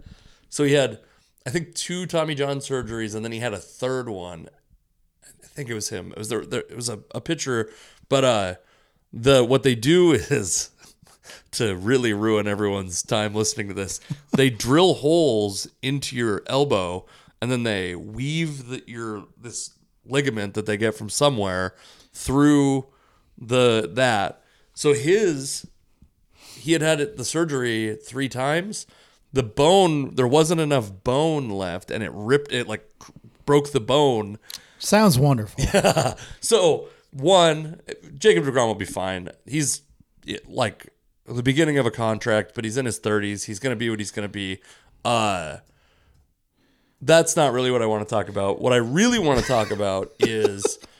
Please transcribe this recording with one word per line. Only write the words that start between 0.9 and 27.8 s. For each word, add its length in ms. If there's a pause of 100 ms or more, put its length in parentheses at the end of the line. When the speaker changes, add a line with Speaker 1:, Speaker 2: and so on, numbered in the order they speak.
Speaker 1:
I 40
think, 260
two 300
Tommy 300
John 240
surgeries, 560
and 100
then 60
he 80
had 140
a 40
third 520
one. 380 (760)
I 240
think 220
it 40
was 160
him. 220
It 60
was 120
the, 120
the, 180
it 160
was 140
a, 100 (120)
a 100
pitcher, 480 (400)
but, 140
uh, 320 (560)
the, 320
what 200
they 120
do 360
<laughs> 20
is, 560 (840)
to 240
really 380
ruin 340
everyone's 560
time 320
listening 320
to 60
this, 260 (360)
they 140
drill 460
holes 720 (140)
into 340
your 320
elbow, 580 (360)
and 100
then 120
they 320
weave 760
the, 180
your, 380 (120)
this 340 (340)
ligament 480
that 120
they 120
get 180
from 140
somewhere 680 (380)
through 720 (520)
the, 560
that. 480 (340)
So 180
his, 760 (680)
he 380
had 80
had 180
it, 180
the 80
surgery 680